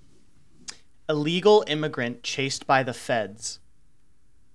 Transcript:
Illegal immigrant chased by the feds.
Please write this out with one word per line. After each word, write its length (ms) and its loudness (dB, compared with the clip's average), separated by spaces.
Illegal 580 4
immigrant 560 -4
chased 440 -6
by 160 4
the 120 -4
feds. 640 -6